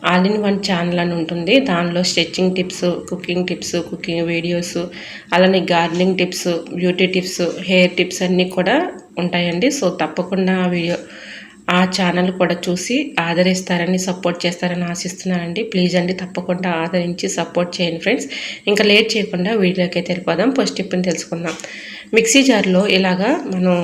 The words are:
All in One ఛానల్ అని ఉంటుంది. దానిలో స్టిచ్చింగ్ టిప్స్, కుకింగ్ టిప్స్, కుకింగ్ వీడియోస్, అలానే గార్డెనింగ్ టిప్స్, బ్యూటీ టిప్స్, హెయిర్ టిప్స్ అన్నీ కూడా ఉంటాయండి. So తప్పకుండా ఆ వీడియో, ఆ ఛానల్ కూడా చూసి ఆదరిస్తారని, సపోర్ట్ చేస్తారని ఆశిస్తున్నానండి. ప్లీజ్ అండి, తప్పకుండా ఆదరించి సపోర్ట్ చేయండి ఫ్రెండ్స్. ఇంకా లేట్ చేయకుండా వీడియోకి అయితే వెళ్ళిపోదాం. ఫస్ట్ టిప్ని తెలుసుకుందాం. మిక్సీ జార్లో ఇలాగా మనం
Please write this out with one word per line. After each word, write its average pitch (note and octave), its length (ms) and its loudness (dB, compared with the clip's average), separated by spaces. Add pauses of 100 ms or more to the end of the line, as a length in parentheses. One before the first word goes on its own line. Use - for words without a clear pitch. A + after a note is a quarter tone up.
(120)
All F#3 180 4
in G#3+ 80 2 (120)
One G3 100 0 (100)
ఛానల్ F3 360 0
అని F3 140 -2
ఉంటుంది. E3+ 360 0 (160)
దానిలో F3 400 0
స్టిచ్చింగ్ F#3 480 0
టిప్స్, F3+ 280 -2 (220)
కుకింగ్ F3+ 420 -4
టిప్స్, - 260 -6 (120)
కుకింగ్ E3+ 440 -4
వీడియోస్, F3 440 -2 (600)
అలానే F#3 240 6 (120)
గార్డెనింగ్ F3 480 2
టిప్స్, F3+ 300 -2 (280)
బ్యూటీ F3+ 280 2 (100)
టిప్స్, F3+ 260 -2 (280)
హెయిర్ F3+ 280 4
టిప్స్ F3+ 300 0
అన్నీ F3+ 180 2 (100)
కూడా F#3 200 2 (460)
ఉంటాయండి. F3 460 0 (100)
So F#3 100 2 (140)
తప్పకుండా F#3 600 0
ఆ F3+ 140 2
వీడియో, E3+ 220 -2 (760)
ఆ - 20 6 (160)
ఛానల్ F3+ 420 2
కూడా F3+ 180 2 (100)
చూసి F3+ 300 -2 (280)
ఆదరిస్తారని, F3+ 800 0
సపోర్ట్ F3+ 380 -2
చేస్తారని F3 500 -2
ఆశిస్తున్నానండి. F3 680 -4 (100)
ప్లీజ్ F3+ 260 2
అండి, F3 220 0
తప్పకుండా F3+ 500 -4 (120)
ఆదరించి F3 540 -2
సపోర్ట్ F3 400 -2
చేయండి E3+ 280 -2
ఫ్రెండ్స్. A3+ 220 0 (440)
ఇంకా G#3 200 4
లేట్ A3 240 6
చేయకుండా F#3+ 380 -2 (120)
వీడియోకి F3+ 360 0
అయితే F3+ 120 -4
వెళ్ళిపోదాం. E3+ 440 0
ఫస్ట్ G#3 240 0
టిప్ని F3+ 300 -2
తెలుసుకుందాం. E3 440 -6 (600)
మిక్సీ A3+ 340 6
జార్లో F#3+ 320 4 (160)
ఇలాగా F#3+ 320 2 (240)
మనం F3+ 280 2